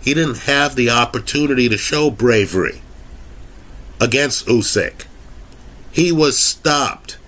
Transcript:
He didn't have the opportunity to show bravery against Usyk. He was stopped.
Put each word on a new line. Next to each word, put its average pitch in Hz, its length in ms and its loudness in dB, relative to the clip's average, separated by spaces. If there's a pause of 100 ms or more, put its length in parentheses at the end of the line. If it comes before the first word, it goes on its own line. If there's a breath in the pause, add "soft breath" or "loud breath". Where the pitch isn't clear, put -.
He 135 120 2
didn't 151 240 0
have 139 360 2
the 123 160 2
opportunity 127 760 2
to 107 100 0
show 151 320 0
bravery 104 720 0 (1160)
against 131 460 0
Usyk. 107 600 0 (840)
He 175 180 2
was 156 260 4
stopped. - 920 -2